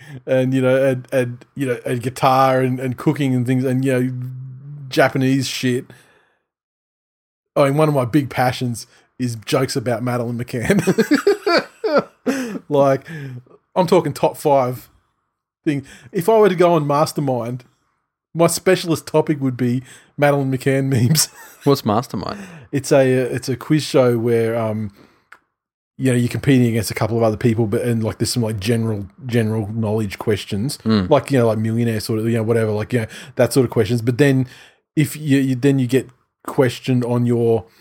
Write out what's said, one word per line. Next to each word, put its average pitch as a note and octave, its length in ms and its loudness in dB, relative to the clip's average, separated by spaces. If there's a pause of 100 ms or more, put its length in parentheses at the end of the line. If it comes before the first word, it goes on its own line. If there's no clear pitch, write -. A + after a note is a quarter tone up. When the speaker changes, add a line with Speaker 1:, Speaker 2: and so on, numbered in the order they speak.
(260)
Speaker 1:
and, C3 280 0
you C3 80 2
know, C3 220 2
and, C3 280 0
and, B2 420 -2
you C3+ 140 -4
know, A#2+ 180 -2
and B2+ 160 -4
guitar C3 600 2
and, B2+ 180 -2
and C3 180 -6
cooking C3+ 380 0
and B2 100 0
things B2+ 180 0
and, C3 220 0
you C3+ 60 0
know, B2+ 200 0 (760)
Japanese C3+ 580 2
shit, B2+ 380 -4 (1700)
I D3 100 4
mean, C#3 120 2
one D#3 100 4
of D3 60 0
my B2+ 120 0
big B2+ 260 0
passions B2 560 -2 (320)
is A#2+ 160 -4
jokes B2+ 400 -2
about A#2 280 -4
Madeleine B2 340 -4
McCann. B2+ 440 -2 (1400)
<laughs> B3 440 -6
Like, C#3 380 2 (680)
I'm F#3 120 2
talking D3+ 260 2
top - 240 -2
five B2+ 520 0 (760)
things. C#3 200 -2 (260)
If G3+ 180 -2
I A3+ 80 6
were G#3 120 6
to F3+ 60 -2
go F3 180 4
on D3+ 140 2
Mastermind, C3+ 800 -2 (680)
my E3 140 4
specialist F3 580 0
topic D#3 360 0
would C3 160 -2
be B2+ 260 0 (340)
Madeleine C#3+ 340 2
McCann C3+ 340 0
memes. C3+ 400 2
<laughs> - 400 -20
Speaker 2:
What's C#3 200 2
Mastermind? G#2+ 540 -4 (320)
Speaker 1:
It's C3+ 200 -2
a, C3+ 200 6
it's B2+ 380 -2
a B2 80 -2
quiz D#3 260 0
show B2 340 2
where, A2+ 380 0
um, A2 360 -4 (1080)
you C3 140 0
know, B2 60 2
you're A#2+ 120 2
competing B2 380 2
against A2+ 220 -2
a - 60 -8
couple A2+ 220 -2
of A2+ 60 2
other G#2+ 140 2
people, A2+ 300 0
but, G#2 140 -2
and, A2+ 220 -2
like, G#2+ 140 -4
there's - 140 -4
some, B2 120 -2
like, G#2+ 160 -4
general, A2 480 -2 (180)
general A2 420 0
knowledge G#2+ 500 -4
questions, A2 640 -4
Speaker 2:
Mm. G#2 300 0
Speaker 1:
like, C#3 220 2
you C3+ 60 2
know, A#2 100 4
like, A2 120 0
millionaire A2+ 400 0
sort A2 200 -4
of, A2 60 -2
you A#2 120 0
know, A2 60 0
whatever, A2+ 280 0
like, G#2+ 220 -4
you A#2 80 0
know, A2 60 -6 (280)
that A#2+ 180 2
sort C3 120 4
of - 60 -2
questions. A2+ 300 0
But A#2 160 -2
then C3+ 300 2 (480)
if D3+ 200 0
you, D3+ 240 0
you, C3+ 160 0
then C#3 240 2
you B2+ 80 0
get C3 200 0 (400)
questioned B2+ 580 0
on A#2+ 200 0
your, A#2 400 2 (160)